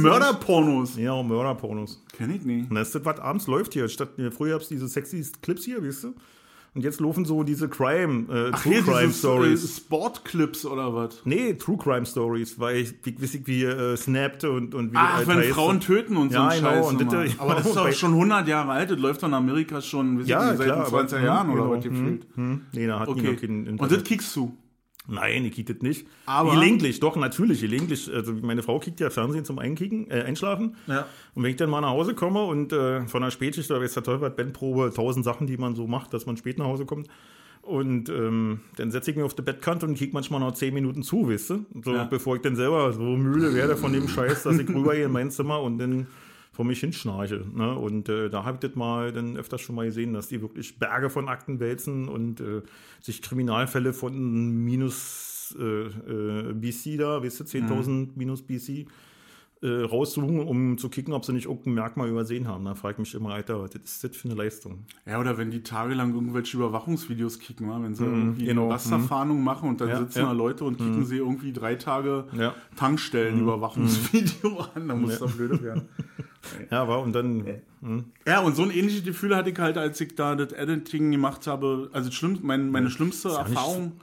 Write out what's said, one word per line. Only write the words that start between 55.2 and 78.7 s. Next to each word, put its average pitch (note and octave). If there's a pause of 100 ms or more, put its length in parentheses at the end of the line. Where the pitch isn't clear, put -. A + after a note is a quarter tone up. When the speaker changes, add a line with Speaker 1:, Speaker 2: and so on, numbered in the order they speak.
Speaker 1:
äh, A2+
äh, G#2+
B A2
C D3+
da, D3
weißt B2
du, C#3+
zehntausend C3
Speaker 2:
Mhm. C3+
Speaker 1:
minus C3
B C3
C, C#3+ (760)
äh, C3 (160)
raussuchen, C#3+
um B2+
zu B2+
kicken, C#3
ob B2+
sie C3
nicht B2
irgendein B2+
Merkmal A#2
übersehen A2+
haben. F#2+
Da G2
frag G2+
ich -
mich A2
immer, G#2+
Alter, G#2
was F#2+
ist -
das B2
für -
eine A#2
Leistung? G#2 (200)
Speaker 2:
Ja, A2
oder B2
wenn A2+
die A#2
tagelang B2
irgendwelche A#2+
Überwachungsvideos A#2
kicken, A2
wa? A#2
Wenn G#2+
sie A#2
Speaker 1:
Mhm, A#2+
Speaker 2:
irgendwie A#2
Speaker 1:
genau. A#2
Speaker 2:
eine A#2
Rasterfahndung B2+
Speaker 1:
Mhm. C3+
Speaker 2:
machen C3+
und A#2+
dann A#2
Speaker 1:
Ja, B2
Speaker 2:
sitzen B2
Speaker 1:
ja. C3
Speaker 2:
da B2+
Leute A#2+
und A#2+
kicken A2+
Speaker 1:
Mhm. C3+
Speaker 2:
sie B2+
irgendwie C3+
drei A#2
Tage C#3 (120)
Speaker 1:
Ja. A#2 (200)
Speaker 2:
Tankstellen-Überwachungsvideo A#2
Speaker 1:
Mhm. G3 (120)
Speaker 2:
<laughs> -
an, D#3+
dann A#2+
muss A2+
Speaker 1:
Ja. A2+
Speaker 2:
das B2
blöde A#2+
werden. A#2
Speaker 1:
<laughs> - (760)
Ja, A#2+
war B2
und A#2
dann, A#2+
Speaker 2:
Ja. G#2 (300)
Speaker 1:
hm. A#2 (200)
Speaker 2:
Ja, F3+
und D#3+
so E3
ein G3